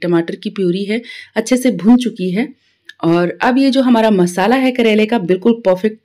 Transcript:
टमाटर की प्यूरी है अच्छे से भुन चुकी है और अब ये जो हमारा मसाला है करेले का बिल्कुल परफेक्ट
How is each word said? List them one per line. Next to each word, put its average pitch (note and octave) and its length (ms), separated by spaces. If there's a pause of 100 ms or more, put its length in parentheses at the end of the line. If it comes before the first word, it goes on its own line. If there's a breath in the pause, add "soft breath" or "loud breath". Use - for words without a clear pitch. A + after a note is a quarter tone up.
टमाटर E3+ 340
की G3+ 160
प्यूरी F#3+ 340
है A3 160 (340 loud breath)
अच्छे A3 220
से B3 160
भुन G#3 240
चुकी G#3 340
है A3 160 (560 soft breath)
और E3+ 380
अब B3 160
ये C4+ 140
जो C4 100
हमारा A3+ 320
मसाला F#3+ 440
है C4 140
करेले A3 340
का A#3 160
बिल्कुल F#3 440
परफेक्ट G3 400